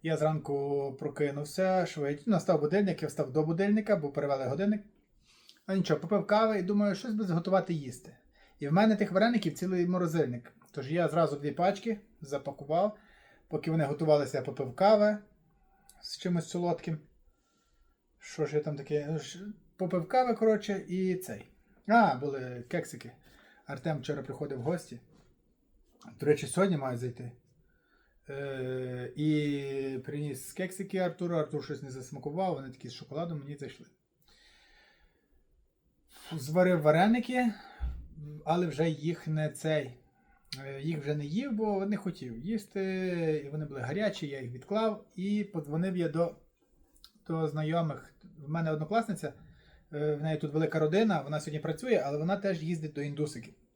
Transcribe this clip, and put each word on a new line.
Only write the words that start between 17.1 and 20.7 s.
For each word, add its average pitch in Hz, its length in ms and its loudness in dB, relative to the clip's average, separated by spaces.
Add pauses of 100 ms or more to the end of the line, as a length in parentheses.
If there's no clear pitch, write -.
Що - 260 -4
ж 147 100 -6
я 151 60 2
там 147 140 -4
таке? 147 340 -4
Ну, 160 100 -2
ж, - 200 -12 (380)
попив 180 300 -2
кави, 254 260 4
коротше, 214 540 0